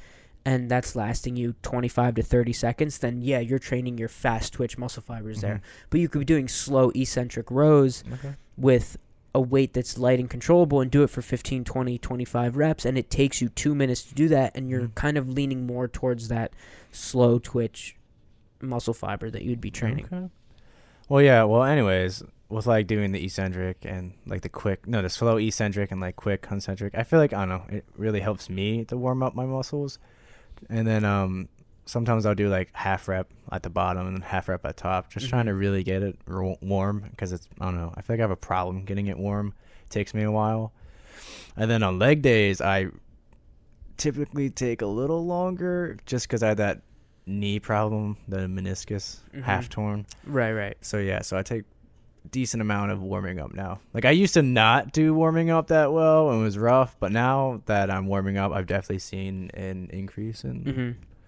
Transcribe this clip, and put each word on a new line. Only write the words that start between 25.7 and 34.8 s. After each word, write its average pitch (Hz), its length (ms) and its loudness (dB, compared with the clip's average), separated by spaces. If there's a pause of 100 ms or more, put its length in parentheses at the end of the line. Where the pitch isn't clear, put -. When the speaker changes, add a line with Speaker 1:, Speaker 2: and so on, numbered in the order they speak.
Speaker 2:
and, 95 80 -6
like, 90 160 -6
quick 101 260 -2
concentric, 101 540 -6
I 113 80 -2
feel 160 160 4
like, 147 140 4
I 101 120 -4
don't 92 40 -2
know, 92 160 -6 (120)
it - 60 -10 (140)
really 104 240 -2
helps 98 280 -6
me 104 360 -2
to 123 100 -8
warm 127 260 0
up 131 140 -2
my 127 100 -4
muscles. 135 540 -6 (720)
And 113 180 0
then, 107 160 2
um, 95 460 0 (360)
sometimes 113 400 0
I'll 104 80 4
do, 101 160 0
like, 92 240 -2
half - 340 -4
rep 95 220 -4 (220)
at 92 100 -6
the 90 80 -10
bottom 90 380 -2
and 92 80 -6
then 95 80 -8
half - 260 -6
rep 92 160 -4
at - 120 -8
top, 92 340 -4